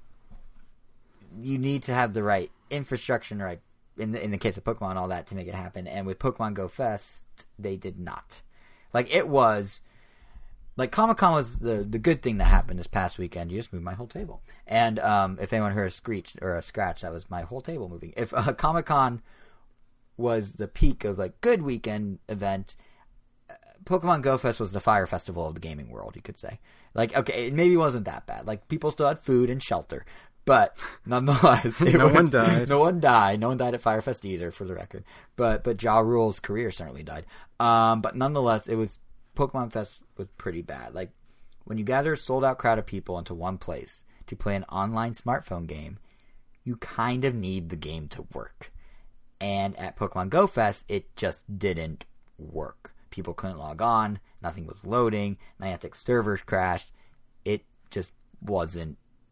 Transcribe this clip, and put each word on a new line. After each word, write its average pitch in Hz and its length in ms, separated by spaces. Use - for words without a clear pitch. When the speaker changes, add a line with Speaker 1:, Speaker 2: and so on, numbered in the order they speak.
Speaker 1:
you 135 160
need 135 260
to 127 100
have 120 200
the 107 100
right 98 260
infrastructure 131 640
and 104 80
the 98 40
right, 87 160
in 110 160
the, 117 100
in 107 80
the 98 60
case 95 180
of 98 80
Pokemon 98 280
and 92 80
all 90 100
that, - 180
to 98 80
make 90 140
it 95 40
happen. 92 340
And 95 200
with 95 120
Pokemon 113 340
Go 95 160
Fest, - 800
they 98 160
did 95 240
not. - 420
Like, 123 200
it 180 140
was, 113 540
like, 127 160
Comic-Con 220 400
was 123 260
the, 113 240
the 110 160
good 160 220
thing 113 160
that 92 80
happened 90 340
this 90 80
past 92 300
weekend. 85 340
You 98 80
just - 140
moved 85 100
my 87 120
whole 120 120
table. - 340
And, 113 340
um, 98 420
if 98 100
anyone 107 220
heard 101 140
a 90 40
screech - 500
or 90 140
a 82 60
scratch, 92 400
that 82 100
was 82 180
my 87 120
whole 120 200
table 131 280
moving. 85 260
If, 113 180
uh, 120 200
Comic-Con 147 680
was 113 380
the 104 160
peak - 340
of, 101 140
like, 92 240
good 233 200
weekend 107 580
event, 98 460
uh, - 60
Pokemon 170 380
Go 135 160
Fest 123 220
was 101 120
the 101 80
fire 101 280
festival 85 400
of 80 80
the 78 60
gaming 73 280
world, 53 260
you - 60
could - 160
say. - 220
Like, 113 220
okay, 120 320
it 135 60
maybe 175 240
wasn't 127 280
that - 200
bad. 62 200
Like, 104 220
people 151 240
still 147 160
had 151 120
food 123 300
and 127 140
shelter. - 420
But 117 320
nonetheless, 127 760
<laughs> - 0
it - 120
Speaker 2:
No - 120
Speaker 1:
was, - 80
Speaker 2:
one 170 180
died. 117 360
Speaker 1:
no 143 120
one 170 200
died. 107 400
No 117 100
one 127 80
died 123 180
at 120 60
Firefest 113 440
either, 87 260
for - 140
the 92 80
record. 95 300
But, 113 280
but 110 180
Ja 113 180
Rule's 113 400
career 107 320
certainly 78 320
died. 76 220
Um, 113 420
but 104 140
nonetheless, 127 520
it 113 80
was, 110 220
Pokemon 131 360
Fest - 300
was 95 100
pretty 85 260
bad. 64 320
Like, 90 160
when 110 140
you 107 60
gather 139 300
a 143 40
sold-out 131 400
crowd 113 220
of 104 80
people 90 320
into 87 160
one 87 240
place - 440
to - 80
play 101 200
an 95 100
online 113 480
smartphone 92 540
game, 78 320
you 123 120
kind 123 480
of 131 120
need 95 340
the 90 60
game 76 340
to - 240
work. - 400
And 98 380
at 90 180
Pokemon 95 340
Go 185 180
Fest, 107 400
it - 280
just 98 440
didn't 82 460
work. 80 560
People 87 240
couldn't 92 240
log 78 220
on. 110 380
Nothing 82 240
was - 180
loading. 104 540
Niantic 92 340
servers 107 460
crashed. 92 500
It 104 200
just - 200
wasn't 82 560